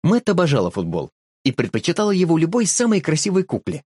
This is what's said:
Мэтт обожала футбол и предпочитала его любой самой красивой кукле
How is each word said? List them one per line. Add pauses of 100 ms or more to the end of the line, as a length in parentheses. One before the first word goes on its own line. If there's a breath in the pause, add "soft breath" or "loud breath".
Мэтт
обожала
футбол (340)
и
предпочитала
его
любой
самой
красивой
кукле